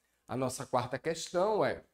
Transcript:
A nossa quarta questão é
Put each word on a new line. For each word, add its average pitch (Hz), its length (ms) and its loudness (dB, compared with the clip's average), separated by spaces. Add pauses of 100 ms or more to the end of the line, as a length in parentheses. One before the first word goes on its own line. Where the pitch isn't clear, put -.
(280)
A 113 100 -6
nossa 127 280 -2
quarta 123 340 0
questão 175 640 0
é 110 200 0 (120)